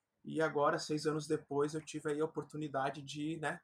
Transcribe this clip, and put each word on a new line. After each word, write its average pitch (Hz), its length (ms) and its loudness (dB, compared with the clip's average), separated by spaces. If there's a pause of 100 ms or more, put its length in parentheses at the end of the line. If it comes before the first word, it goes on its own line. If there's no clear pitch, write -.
(220)
e 147 200 0
agora, 151 360 4
seis 151 280 0
anos 151 200 0
depois, 151 460 2
eu 156 80 -2
tive 156 320 -4
aí 147 80 0
a 156 60 2
oportunidade 147 760 -4
de, 147 380 -4
né, 156 260 -2